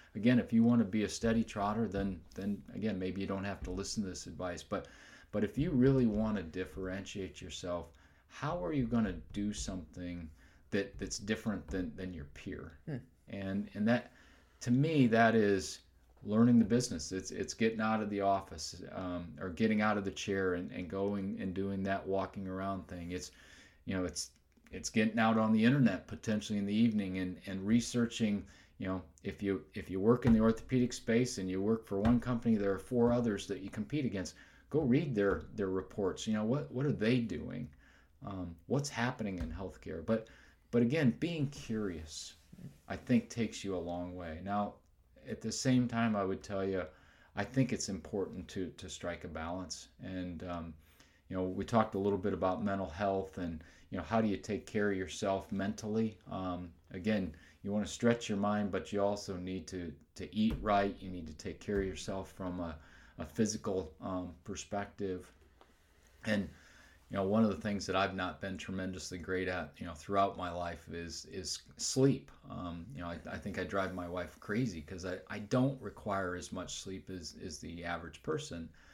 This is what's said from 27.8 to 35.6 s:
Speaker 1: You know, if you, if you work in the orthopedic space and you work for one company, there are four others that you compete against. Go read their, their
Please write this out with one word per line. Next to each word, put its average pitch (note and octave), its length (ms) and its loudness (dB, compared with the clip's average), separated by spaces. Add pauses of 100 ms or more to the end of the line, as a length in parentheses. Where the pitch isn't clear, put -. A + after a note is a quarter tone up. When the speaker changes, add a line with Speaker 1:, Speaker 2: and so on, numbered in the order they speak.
Speaker 1:
You G#2 80 -6
know, F#2+ 160 -2 (220)
if G2 180 -6
you, G2 200 0 (120)
if F2+ 160 -8
you F#2 100 -2
work A#2+ 240 6
in A#2+ 80 8
the A2 80 8
orthopedic A#2+ 540 4
space A#2+ 440 2
and F#2 120 -2
you F#3+ 100 0
work A2+ 260 2
for G2+ 140 0
one A#2+ 200 6
company, A#2 360 2
there G2+ 160 4
are F#2 60 0
four A#2+ 340 4
others A#2 360 2
that G2 120 -4
you G2 80 -8
compete C#3 380 -2
against. F#2+ 280 -2 (360)
Go D3 100 2
read C#3+ 340 4
their, G2+ 280 4 (120)
their G2 140 0